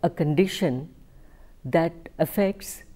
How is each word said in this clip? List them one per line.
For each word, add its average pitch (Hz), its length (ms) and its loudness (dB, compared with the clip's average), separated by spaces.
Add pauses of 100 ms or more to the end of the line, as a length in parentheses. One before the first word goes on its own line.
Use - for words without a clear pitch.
a 170 80 2
condition 151 800 0 (720)
that 165 540 0
affects - 640 -2 (140)